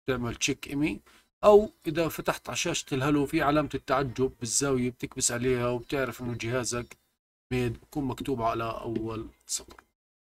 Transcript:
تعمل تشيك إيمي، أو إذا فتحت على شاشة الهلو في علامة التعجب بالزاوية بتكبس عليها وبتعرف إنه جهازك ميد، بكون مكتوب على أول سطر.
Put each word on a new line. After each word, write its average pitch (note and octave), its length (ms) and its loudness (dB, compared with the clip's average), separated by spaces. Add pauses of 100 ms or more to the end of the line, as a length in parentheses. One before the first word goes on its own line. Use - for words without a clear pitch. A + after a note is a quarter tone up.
تعمل A#2+ 280 -2
تشيك - 320 -4
إيمي، D3+ 320 -2 (440)
أو G#3 260 10 (180)
إذا D#3+ 220 0
فتحت - 400 -4
على A#2+ 80 -6
شاشة - 380 -2
الهلو C#3+ 300 2
في D#3+ 160 0
علامة C#3+ 320 2
التعجب C3 680 0
بالزاوية B2 500 0
بتكبس - 420 -4
عليها B2 360 0
وبتعرف B2 540 -2
إنه A#2+ 120 -6
جهازك A#2+ 640 -4 (540)
ميد، B2 300 -2
بكون - 220 -6
مكتوب B2+ 380 -4
على A2+ 220 0
أول A2+ 680 -6 (160)
سطر. - 380 -10 (500)